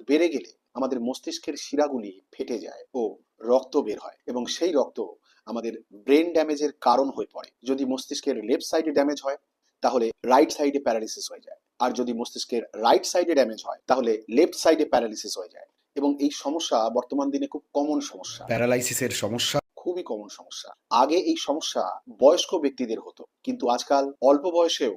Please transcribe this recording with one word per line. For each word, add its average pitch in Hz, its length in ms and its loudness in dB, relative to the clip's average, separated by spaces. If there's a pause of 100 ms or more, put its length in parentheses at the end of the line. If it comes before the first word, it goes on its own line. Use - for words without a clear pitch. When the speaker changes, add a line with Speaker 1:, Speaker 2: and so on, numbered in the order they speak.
Speaker 1:
বেড়ে 156 200 4
গেলে 139 220 -6 (240)
আমাদের 127 260 -2
মস্তিষ্কের 143 560 -8
শিরাগুলি 139 560 -4 (200)
ফেটে 131 260 -8
যায় - 240 -14 (120)
ও 123 80 -2 (380)
রক্ত 120 360 0
বের 107 280 -2
হয় - 220 -18
এবং 123 200 -6
সেই 170 260 -2
রক্ত 127 260 0 (480)
আমাদের 113 260 -6 (320)
ব্রেন 151 280 6
ড্যামেজের 156 480 0
কারণ 254 360 4
হয়ে - 160 -6
পড়ে। - 180 -16 (120)
যদি 135 220 -2
মস্তিষ্কের 131 520 -4 (120)
লেফট 135 220 0
সাইডে 160 220 0
ড্যামেজ 143 320 0
হয়, 139 140 -4 (440)
তাহলে 120 240 2 (180)
রাইট 139 320 6
সাইডে 139 300 0
প্যারালাইসিস 110 440 -4
হয়ে - 160 -20
যায়। - 140 -20 (180)
আর 127 140 2
যদি 120 200 -2
মস্তিষ্কের 117 500 -6 (220)
রাইট 151 200 6
সাইডে 170 300 0
ড্যামেজ 117 320 2
হয়, - 200 -10
তাহলে 127 260 2 (240)
লেফট 165 260 4
সাইডে 156 220 4
প্যারালিসিস 113 540 -2
হয়ে 90 160 -12
যায়। - 140 -20 (280)
এবং 143 140 2 (100)
এই 143 100 2
সমস্যা 147 480 -4 (120)
বর্তমান 131 400 -2
দিনে 139 160 2
খুব 147 160 -10 (100)
কমন 147 280 0
সমস্যা। 98 440 -12
Speaker 2:
প্যারালাইসিসের 120 640 0
সমস্যা? 113 480 -2 (180)
Speaker 1:
খুবই 180 260 -6
কমন 104 260 -8
সমস্যা। - 420 -18 (200)
আগে 139 260 4
এই 165 200 0
সমস্যা 147 460 -4 (380)
বয়স্ক - 340 6
ব্যক্তিদের 131 460 -2
হতো, - 220 -18 (200)
কিন্তু 127 260 -6
আজকাল 139 360 2 (180)
অল্প 143 280 6
বয়সেও 165 460 2